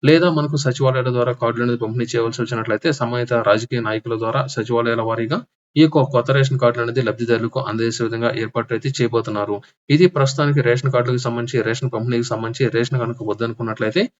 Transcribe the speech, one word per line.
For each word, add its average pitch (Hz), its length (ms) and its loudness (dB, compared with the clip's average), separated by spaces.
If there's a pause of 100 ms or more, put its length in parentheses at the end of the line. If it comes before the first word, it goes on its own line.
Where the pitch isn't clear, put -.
లేదా 165 280 6
మనకు 151 260 0
సచివాలయాల 131 540 0
ద్వారా 123 240 0
కార్డులు 117 300 -2
అనేది 120 140 0
పంపిణీ 117 280 -2
చేయవలసి 117 340 -2
వచ్చినట్లయితే 113 520 -2
సంబంధిత 123 500 -2
రాజకీయ 110 380 0
నాయకుల 110 380 -4
ద్వారా 113 300 -2
సచివాలయాల 117 540 -2
వారీగా 117 360 -2 (380)
ఈ 151 60 6
యొక్క 156 240 6
కొత్త 123 240 0
రేషన్ 135 280 2
కార్డులు 120 240 2
అనేది 117 200 -2
లబ్ధిదారులకు 113 580 0
అందజేసే 113 420 -4
విధంగా 113 340 -2
ఏర్పాట్లు 113 380 -4
అయితే 117 160 -4
చేయబోతున్నారు. 110 640 -2 (360)
ఇది 160 180 6
ప్రస్తుతానికి 143 540 2
రేషన్ 123 300 2
కార్డులకు 123 300 0
సంబంధించి, 120 400 -2
రేషన్ 113 280 -2
పంపిణీకి 120 380 -2
సంబంధించి, 113 420 -4
రేషన్ 120 300 0
కనుక 117 260 -4
వద్దనుకున్నట్లయితే 113 760 -2 (180)